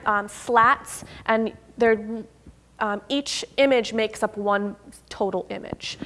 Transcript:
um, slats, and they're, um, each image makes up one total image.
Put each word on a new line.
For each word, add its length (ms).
um, 220
slats, 760
and 260
they're, 480
um, 300
each 360
image 380
makes 280
up 140
one 400
total 400
image. 580